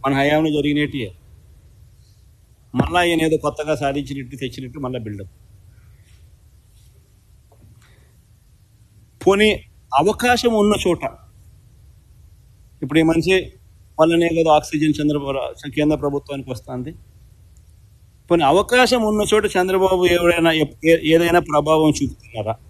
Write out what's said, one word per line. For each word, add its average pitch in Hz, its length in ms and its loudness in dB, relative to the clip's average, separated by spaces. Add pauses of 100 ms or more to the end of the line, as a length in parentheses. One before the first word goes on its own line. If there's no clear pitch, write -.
మన 139 80 0
హయాంలో 151 360 2
జరిగినట్టే. 147 640 -4 (1600)
మళ్ళా 170 260 0
ఆయన 170 220 2
ఏదో 160 140 0
కొత్తగా 151 380 -4
సాధించినట్టు, 139 600 -8
తెచ్చినట్టు 127 420 -12
మళ్ళా 127 200 -8
బిల్డప్. 104 320 -12 (4000)
పోనీ, 208 240 4 (440)
అవకాశం 233 600 2
ఉన్న 208 200 2 (140)
చోట, 170 100 0 (1800)
ఇప్పుడు 143 160 0
ఈ 160 40 4
మనిషి 165 340 2 (640)
వల్లనే 170 280 2
కదా 160 240 2
ఆక్సిజన్ 151 500 0
చంద్రబాబు 147 280 -2
రా-, 135 440 -8
కేంద్ర 151 220 0
ప్రభుత్వానికి 139 540 -8
వస్తుంది. 127 440 -12 (1400)
పోనీ, 170 140 4
అవకాశం 226 580 2
ఉన్న 214 200 0 (120)
చోట 214 120 2
చంద్రబాబు 185 600 0
ఎవరైనా 170 460 2
ఎప్-, 156 340 -2
ఏ-, 160 280 4
ఏదైనా 170 240 4
ప్రభావం 156 500 2
చూపుతున్నారా? 113 680 -4 (160)